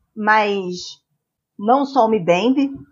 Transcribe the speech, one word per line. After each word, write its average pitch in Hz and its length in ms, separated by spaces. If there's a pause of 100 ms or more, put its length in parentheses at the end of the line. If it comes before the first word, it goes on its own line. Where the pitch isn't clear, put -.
(160)
mas 208 640 (800)
não 247 280
só 269 200
o 220 40
Mbembe, 220 640 (200)